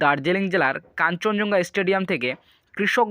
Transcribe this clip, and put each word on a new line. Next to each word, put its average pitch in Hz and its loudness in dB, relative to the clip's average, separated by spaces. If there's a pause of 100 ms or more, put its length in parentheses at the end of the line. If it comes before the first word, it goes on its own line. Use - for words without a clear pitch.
দার্জিলিং 147 2
জেলার 156 0 (220)
কাঞ্চনজঙ্ঘা 202 0
স্টেডিয়াম 190 -2
থেকে 127 -2 (480)
কৃষক 214 0